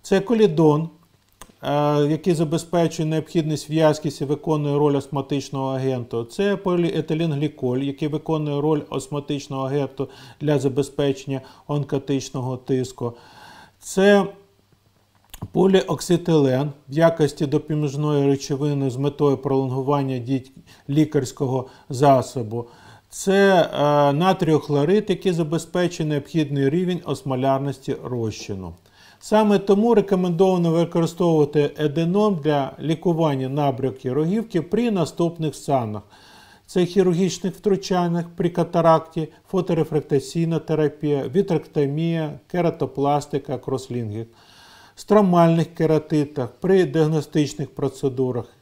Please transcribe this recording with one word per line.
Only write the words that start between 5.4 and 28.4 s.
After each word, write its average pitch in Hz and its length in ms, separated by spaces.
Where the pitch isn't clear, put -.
агенту. 127 500
Це 202 320
поліетиленгліколь, 156 1200
який 139 300
виконує 147 520
роль 151 200
астматичного 139 760
агенту 135 420
для 147 180
забезпечення 139 840
онкотичного 135 920
тиску. 127 560
Це 202 480
поліокситилен 165 1200
в 131 40
якості 160 540
допоміжної 147 800
речовини 139 640
з 117 60
метою 143 400
пролонгування 135 840
дій 127 320
лікарського 139 800
засобу. 120 760
Це, 190 540
е, 147 500
натріохлорид, 160 960
який 185 240
забезпечує 170 760
необхідний 143 640
рівень 175 340
осмолярності 135 1000
розчину. 104 680